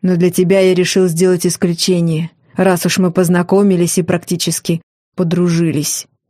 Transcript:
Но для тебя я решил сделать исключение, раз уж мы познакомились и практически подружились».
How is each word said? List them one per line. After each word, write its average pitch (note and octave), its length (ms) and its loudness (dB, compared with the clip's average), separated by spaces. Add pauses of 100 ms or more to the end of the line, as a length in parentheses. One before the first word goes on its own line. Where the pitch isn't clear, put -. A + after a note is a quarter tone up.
Но F3+ 160 0
для F3 140 2
тебя F#3 300 2
я F#3 140 4
решил F#3 340 0
сделать F3+ 380 0
исключение, E3+ 840 -2 (240)
раз F#3+ 320 0
уж - 100 -2
мы F#3 160 0
познакомились F3+ 880 2
и F3+ 40 0
практически E3+ 760 -4 (340)
подружились». E3+ 920 -2 (220)